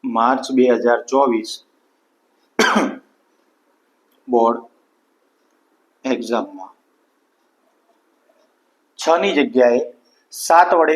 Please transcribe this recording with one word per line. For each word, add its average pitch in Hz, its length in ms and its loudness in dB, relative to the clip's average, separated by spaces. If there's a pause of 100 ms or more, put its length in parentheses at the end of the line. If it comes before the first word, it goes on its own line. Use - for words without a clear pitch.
(160)
માર્ચ 127 300 0 (100)
બે 123 80 4 (200)
હજાર 120 160 2 (120)
ચોવીસ 120 380 0 (2750)
બોર્ડ 117 260 2 (1500)
એક્ઝામમાં 104 600 -8 (2250)
છ - 60 -12 (180)
ની 196 160 -2
જગ્યાએ 123 420 2 (520)
સાત - 380 2 (100)
વડે 156 160 2